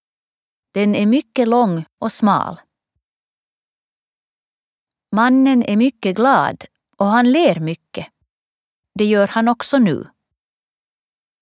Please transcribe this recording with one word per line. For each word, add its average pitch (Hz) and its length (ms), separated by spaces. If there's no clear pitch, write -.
Den 208 220
är 208 100
mycket 240 420
lång 214 380
och 226 120
smal. 185 480
Mannen 254 520
är 208 140
mycket 214 380
glad 202 500
och 202 80
han 240 260
ler 262 280
mycket. - 480
Det 208 100
gör 208 220
han 226 200
också 240 300
nu. 196 320